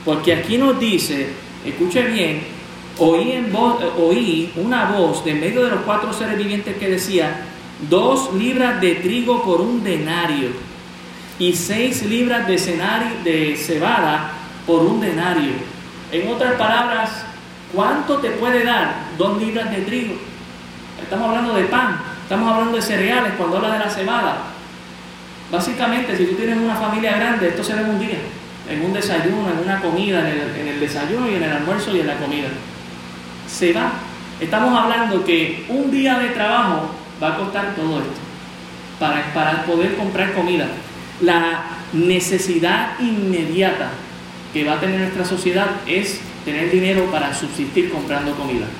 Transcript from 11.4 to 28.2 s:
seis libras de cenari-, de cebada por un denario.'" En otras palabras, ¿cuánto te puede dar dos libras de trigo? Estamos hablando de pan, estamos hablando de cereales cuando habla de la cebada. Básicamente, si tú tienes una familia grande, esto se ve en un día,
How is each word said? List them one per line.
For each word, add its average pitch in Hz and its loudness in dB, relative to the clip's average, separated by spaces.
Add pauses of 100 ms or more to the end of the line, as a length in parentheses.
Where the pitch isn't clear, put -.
seis 214 0
libras 233 2
de 185 4
cenari-, 185 0
de 156 2
cebada 160 0 (340)
por 165 4
un 208 4
denario.'" 165 0 (580)
En 180 0
otras 247 2
palabras, 226 2 (640)
¿cuánto 277 2
te 233 0
puede 240 2
dar 220 2 (220)
dos 202 2
libras 220 -2
de 190 -2
trigo? 214 -2 (880)
Estamos 220 -2
hablando 233 0
de 190 4
pan, 214 2 (240)
estamos 220 2
hablando 233 2
de 214 0
cereales 202 2
cuando 180 0
habla 214 0
de 214 0
la 202 0
cebada. 202 0 (1080)
Básicamente, 233 0
si 180 4
tú 185 2
tienes 226 0
una 226 2
familia 214 0
grande, 220 2
esto 180 -2
se 220 -2
ve 214 0
en 214 0
un 202 0
día, 190 -2 (520)